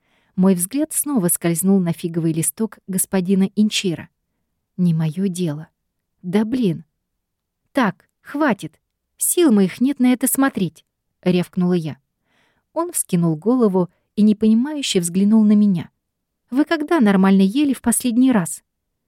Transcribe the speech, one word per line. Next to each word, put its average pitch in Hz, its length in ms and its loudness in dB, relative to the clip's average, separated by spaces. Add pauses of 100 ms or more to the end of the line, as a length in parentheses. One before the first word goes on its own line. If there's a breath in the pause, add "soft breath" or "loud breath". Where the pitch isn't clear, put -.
(360)
Мой 185 180 4
взгляд 202 380 -4
снова 233 360 -2
скользнул 185 520 0
на 170 120 -2
фиговый 165 400 -4
листок 165 540 -6
господина 190 720 -2
Инчира. 208 520 -2 (680)
Не 175 180 0
мое 160 340 -2
дело. 165 400 -6 (540)
Да 185 220 -2
блин! 220 400 -2 (880)
«Так, - 360 -4 (140)
хватит! 285 580 -4 (360)
Сил 330 360 2
моих 196 280 2
нет 269 200 -2
на 247 120 4
это 254 140 -2
смотреть!» 254 580 -4 (380)
рявкнула 180 520 0
я. 156 240 -6 (760)
Он 339 200 -4
вскинул 170 440 -2
голову 202 540 0 (260)
и 214 60 2
непонимающе 220 760 2
взглянул 202 440 2
на 208 80 4
меня. 208 380 2 (600)
«Вы 269 140 0
когда 320 360 0
нормально 196 420 4
ели 262 300 0
в - 80 -6
последний 247 520 0
раз?» 180 300 -2 (460)